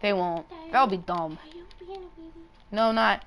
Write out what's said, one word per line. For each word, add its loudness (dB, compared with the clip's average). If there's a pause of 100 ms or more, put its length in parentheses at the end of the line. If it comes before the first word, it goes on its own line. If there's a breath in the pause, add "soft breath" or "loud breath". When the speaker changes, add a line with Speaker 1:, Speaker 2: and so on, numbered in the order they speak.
Speaker 1:
They 2
won't. 0
Speaker 2:
Daddy, -16
Speaker 1:
That'll 8
be 0
dumb. -4
Speaker 2:
are -20
you -16 (140)
being -14
a -14
baby? -18 (380)
Speaker 1:
No, 2
not. 2